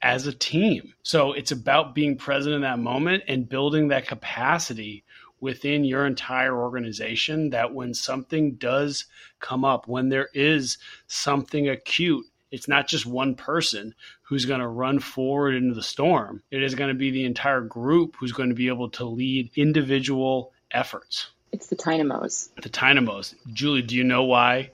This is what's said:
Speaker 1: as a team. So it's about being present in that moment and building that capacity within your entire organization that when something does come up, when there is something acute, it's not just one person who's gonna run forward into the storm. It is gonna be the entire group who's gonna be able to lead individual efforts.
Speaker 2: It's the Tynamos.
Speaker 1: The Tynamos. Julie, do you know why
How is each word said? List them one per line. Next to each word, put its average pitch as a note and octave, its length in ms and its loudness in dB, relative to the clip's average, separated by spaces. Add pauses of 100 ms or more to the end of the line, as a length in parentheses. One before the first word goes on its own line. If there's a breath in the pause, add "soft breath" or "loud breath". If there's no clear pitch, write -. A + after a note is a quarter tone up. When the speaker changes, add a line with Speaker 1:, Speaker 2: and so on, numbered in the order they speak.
Speaker 1:
as B2+ 240 2
a C#3 60 -6
team. F3 680 0
So D3 320 2
it's D3 200 -6
about C3+ 420 2
being D3 200 2
present C#3 380 -2
in C#3+ 80 -2
that B2+ 160 -2
moment C#3 500 0
and B2+ 220 -2
building D3 380 2
that C3+ 200 2
capacity A2+ 960 -4 (380 soft breath)
within C#3+ 420 0
your C3+ 220 2
entire B2+ 520 0
organization A#2+ 920 -2
that A#2 220 0
when B2 200 -6
something C3+ 640 -2
does C3+ 500 -2 (340 soft breath)
come C3 260 -4
up, C3+ 220 0
when B2+ 220 0
there C3+ 240 0
is C#3+ 440 2 (300 loud breath)
something C#3+ 640 0
acute, C3+ 560 0 (260)
it's C3 160 -10
not C#3+ 200 2
just A#2+ 180 -2
one B2+ 300 -2
person A2+ 580 -4 (300 loud breath)
who's C3+ 220 -2
gonna B2+ 220 -2
run B2+ 320 -2
forward C#3 560 0
into B2+ 200 2
the A2 80 -8
storm. A2+ 580 0 (100)
It C3+ 120 -2
is C3+ 120 0
gonna C#3 200 0
be C3+ 160 0
the C3 140 0
entire B2+ 360 2
group C3 580 2
who's B2+ 120 -4
gonna B2 220 0
be B2 160 0
able B2 220 -2
to - 140 -8
lead B2+ 500 -2
individual C3+ 960 2 (200)
efforts. - 560 -4 (240)
Speaker 2:
It's - 160 -10
the F3 80 -4
Tynamos. - 760 -2 (120)
Speaker 1:
The A2+ 80 -12
Tynamos. B2 640 2 (200)
Julie, C3+ 280 2
do A#2 140 -4
you B2 80 2
know B2+ 200 4
why B2 500 4